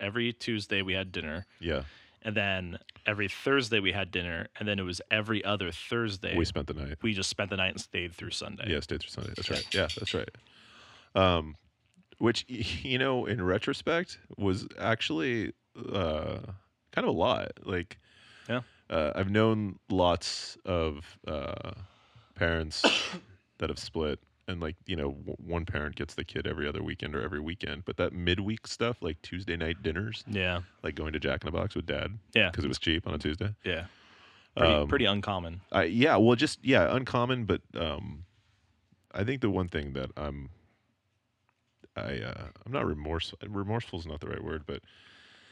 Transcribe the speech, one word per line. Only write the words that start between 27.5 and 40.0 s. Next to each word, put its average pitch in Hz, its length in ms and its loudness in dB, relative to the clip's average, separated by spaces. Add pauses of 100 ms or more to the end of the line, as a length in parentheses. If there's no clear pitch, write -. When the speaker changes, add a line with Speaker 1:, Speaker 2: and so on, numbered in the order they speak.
Speaker 2:
but - 140 -6
that 90 140 0
midweek 95 540 0
stuff, - 360 -2
like 80 200 -4
Tuesday 87 340 -4
night 82 260 -2
dinners, 98 440 -4
Speaker 1:
Yeah. 92 360 0 (200)
Speaker 2:
like 80 140 -4
going 78 180 -4
to 76 60 -2
Jack 71 240 0
in - 20 -4
the 78 60 -4
Box 87 240 -2
with 87 100 -2
Dad, 82 320 -4 (160)
Speaker 1:
Yeah. 98 180 6
Speaker 2:
'cause 87 120 -2
it 71 40 0
was 64 100 -2
cheap 78 280 0
on 82 80 -2
a 78 40 -2
Tuesday. 85 360 -2 (100)
Speaker 1:
Yeah. 82 220 -2 (680)
Pretty, 80 180 6
Speaker 2:
Um, 73 140 4
Speaker 1:
pretty 135 180 4
uncommon. 92 560 0 (100)
Speaker 2:
I, 92 120 6
yeah, 117 320 6
well, 113 200 10
just, 143 280 2
yeah, 98 320 8
uncommon, 123 500 2
but, 92 160 2 (140)
um, 76 500 -4 (840)
I 95 120 0
think 131 180 0
the 110 80 4
one 92 180 2
thing 73 260 -4
that 65 220 -4